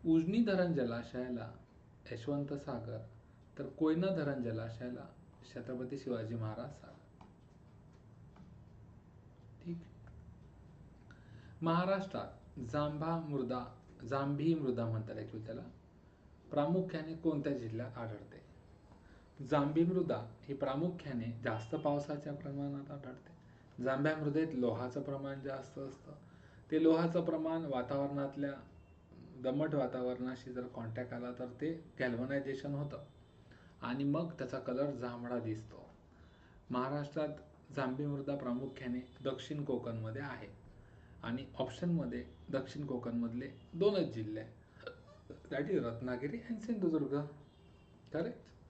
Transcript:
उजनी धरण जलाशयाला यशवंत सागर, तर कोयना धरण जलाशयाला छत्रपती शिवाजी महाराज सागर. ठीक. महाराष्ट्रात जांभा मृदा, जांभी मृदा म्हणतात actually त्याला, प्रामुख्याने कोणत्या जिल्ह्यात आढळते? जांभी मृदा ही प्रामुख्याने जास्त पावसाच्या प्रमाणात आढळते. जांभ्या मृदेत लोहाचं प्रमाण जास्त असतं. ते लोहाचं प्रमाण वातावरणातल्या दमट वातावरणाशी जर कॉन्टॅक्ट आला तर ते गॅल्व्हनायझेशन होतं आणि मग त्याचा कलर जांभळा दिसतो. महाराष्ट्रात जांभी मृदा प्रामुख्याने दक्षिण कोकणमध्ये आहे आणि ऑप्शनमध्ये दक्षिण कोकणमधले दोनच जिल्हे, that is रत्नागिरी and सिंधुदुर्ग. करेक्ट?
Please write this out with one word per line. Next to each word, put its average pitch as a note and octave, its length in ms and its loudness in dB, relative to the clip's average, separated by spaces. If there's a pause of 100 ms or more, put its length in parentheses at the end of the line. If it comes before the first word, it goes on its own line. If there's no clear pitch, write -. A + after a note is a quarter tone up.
उजनी E3+ 340 8
धरण F3+ 300 6
जलाशयाला A#2+ 760 0 (600)
यशवंत C#3+ 420 0
सागर, A#2 440 -4 (640)
तर C#3 60 -2
कोयना D#3+ 420 4
धरण C#3+ 360 2
जलाशयाला A#2+ 640 -2 (480)
छत्रपती B2+ 440 -4
शिवाजी A2+ 380 -2
महाराज A2+ 380 -4
सागर. - 520 -18 (2500)
ठीक. E3+ 120 -4 (1800)
महाराष्ट्रात E3+ 960 2
जांभा D3+ 600 2
मृदा, B2+ 460 0 (440)
जांभी C#3+ 440 4
मृदा B2 320 4
म्हणतात A2 300 0
actually A2 300 -6
त्याला, A2+ 160 -6 (880)
प्रामुख्याने D#3+ 640 2
कोणत्या C#3+ 380 2
जिल्ह्यात A#2 440 -4
आढळते? A2 480 -8 (1000)
जांभी D3+ 400 8
मृदा E3 400 4 (160)
ही C#3+ 120 -6
प्रामुख्याने C3+ 920 0
जास्त A2+ 320 0
पावसाच्या C#3+ 580 0
प्रमाणात C#3+ 580 -4
आढळते. C3 400 -10 (520)
जांभ्या C#3+ 340 4
मृदेत D#3 360 4
लोहाचं B2 480 2
प्रमाण C#3 380 -4
जास्त C3+ 400 -6
असतं. C#3 320 -8 (600)
ते D#3 120 6
लोहाचं E3 420 8
प्रमाण D#3+ 400 2
वातावरणातल्या C#3 840 0 (920)
दमट C#3+ 320 4
वातावरणाशी B2+ 760 0
जर B2 140 -2
कॉन्टॅक्ट A#2+ 460 -4
आला B2 180 -4
तर B2+ 140 -4
ते D#3+ 540 -4
गॅल्व्हनायझेशन C3+ 760 0
होतं C#3+ 300 -2 (800)
आणि B2 220 0
मग E3 280 4
त्याचा B2+ 280 -4
कलर C3+ 320 2
जांभळा A#2+ 480 -2
दिसतो. G#2+ 500 -6 (800)
महाराष्ट्रात C#3+ 580 0 (480)
जांभी C3+ 300 0
मृदा C#3 300 0
प्रामुख्याने B2+ 640 -2 (240)
दक्षिण C#3+ 400 -2
कोकणमध्ये A#2+ 580 -2
आहे A#2 260 -6 (760)
आणि B2 220 -2 (100)
ऑप्शनमध्ये C3+ 680 0 (240)
दक्षिण - 360 -2
कोकणमधले A#2+ 640 0 (240)
दोनच F#3 400 6
जिल्हे, A2 300 -2 (1080)
that C#3+ 200 0
is D3 120 4
रत्नागिरी B2 560 -2 (100)
and G#3+ 100 -2
सिंधुदुर्ग. D#3+ 600 2 (920)
करेक्ट? E3+ 260 -2 (300)